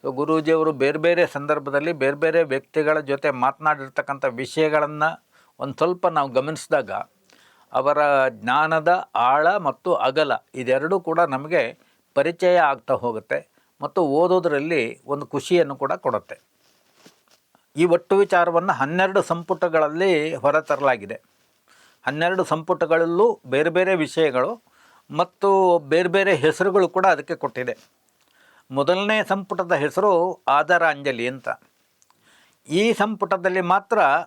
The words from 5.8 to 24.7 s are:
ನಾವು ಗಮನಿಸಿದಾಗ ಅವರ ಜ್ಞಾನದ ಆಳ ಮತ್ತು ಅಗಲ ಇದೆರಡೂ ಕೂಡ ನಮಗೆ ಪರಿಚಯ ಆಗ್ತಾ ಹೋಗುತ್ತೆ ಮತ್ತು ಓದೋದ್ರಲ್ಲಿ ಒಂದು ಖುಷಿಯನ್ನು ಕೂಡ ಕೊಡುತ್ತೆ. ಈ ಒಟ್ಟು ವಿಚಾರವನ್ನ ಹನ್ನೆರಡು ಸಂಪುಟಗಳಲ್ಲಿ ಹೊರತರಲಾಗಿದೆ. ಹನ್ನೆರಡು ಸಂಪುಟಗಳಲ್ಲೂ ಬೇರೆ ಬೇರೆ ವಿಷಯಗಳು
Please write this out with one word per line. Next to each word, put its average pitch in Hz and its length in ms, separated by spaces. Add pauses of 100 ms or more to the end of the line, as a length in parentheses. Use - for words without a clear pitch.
ನಾವು 151 220
ಗಮನಿಸಿದಾಗ 139 640 (840)
ಅವರ 135 260 (300)
ಜ್ಞಾನದ 151 880
ಆಳ 151 420
ಮತ್ತು 170 380
ಅಗಲ 135 380 (220)
ಇದೆರಡೂ 135 460
ಕೂಡ 165 200
ನಮಗೆ 143 580 (360)
ಪರಿಚಯ 170 440
ಆಗ್ತಾ 139 360
ಹೋಗುತ್ತೆ 120 540 (340)
ಮತ್ತು 151 200
ಓದೋದ್ರಲ್ಲಿ 156 1040
ಒಂದು 143 200
ಖುಷಿಯನ್ನು 147 500
ಕೂಡ 139 160
ಕೊಡುತ್ತೆ. - 480 (1400)
ಈ 160 80
ಒಟ್ಟು 175 320
ವಿಚಾರವನ್ನ 180 560
ಹನ್ನೆರಡು 180 500
ಸಂಪುಟಗಳಲ್ಲಿ 160 1120
ಹೊರತರಲಾಗಿದೆ. 135 840 (840)
ಹನ್ನೆರಡು 170 380
ಸಂಪುಟಗಳಲ್ಲೂ 170 1000
ಬೇರೆ 143 240
ಬೇರೆ 185 240
ವಿಷಯಗಳು 156 720 (420)